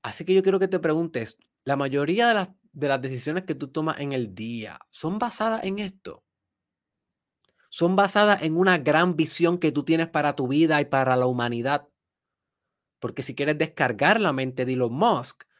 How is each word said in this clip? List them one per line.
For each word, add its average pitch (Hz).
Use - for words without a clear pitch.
Así 120
que 185
yo 190
quiero 190
que 185
te 185
preguntes, 156
la 139
mayoría 143
de 226
las, 190
de 143
las 135
decisiones 139
que 160
tú 139
tomas 156
en 143
el 117
día, 107
¿son 185
basadas 220
en 196
esto? 190
¿Son 175
basadas 202
en 160
una 185
gran 156
visión 170
que 160
tú 139
tienes 160
para 147
tu 131
vida 151
y 143
para 131
la 127
humanidad? 123
Porque 123
si 123
quieres 147
descargar 151
la 170
mente 131
de 131
Elon 123
Musk, 160